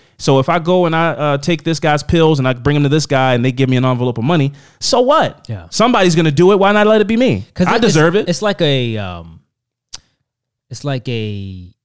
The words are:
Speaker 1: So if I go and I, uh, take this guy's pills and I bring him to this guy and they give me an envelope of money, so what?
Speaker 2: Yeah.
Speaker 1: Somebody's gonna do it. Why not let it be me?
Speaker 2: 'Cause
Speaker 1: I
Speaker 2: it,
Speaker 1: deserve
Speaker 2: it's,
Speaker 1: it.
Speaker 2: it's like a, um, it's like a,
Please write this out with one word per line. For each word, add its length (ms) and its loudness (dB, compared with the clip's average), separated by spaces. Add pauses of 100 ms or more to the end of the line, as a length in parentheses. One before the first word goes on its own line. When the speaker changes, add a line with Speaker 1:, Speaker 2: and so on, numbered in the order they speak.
(180)
Speaker 1:
So 220 2
if 80 -2
I 100 0
go 280 0
and 100 -2
I, 140 0
uh, 280 -2
take 260 -4
this 160 -2
guy's 220 0
pills 360 2
and 80 -2
I 60 2
bring 240 -2
him 60 2
to 80 2
this 160 0
guy 280 0
and 100 0
they 80 0
give 180 0
me 80 2
an 60 0
envelope 340 -2
of 60 -4
money, 280 0 (260)
so 220 0
what? 480 0
Speaker 2:
Yeah. 220 -12
Speaker 1:
Somebody's 440 2
gonna 160 2
do 220 4
it. 60 4
Why 140 2
not 140 2
let 140 4
it 60 0
be 100 -2
me? 380 0
Speaker 2:
'Cause 120 0
Speaker 1:
I 100 0
Speaker 2:
it, 60 0
Speaker 1:
deserve 320 2
Speaker 2:
it's, 140 -2
Speaker 1:
it. 20 -2
Speaker 2:
it's 120 -6
like 180 -2
a, 380 -2
um, 420 -12 (1300)
it's 140 -16
like 240 -6
a, 640 -10 (100)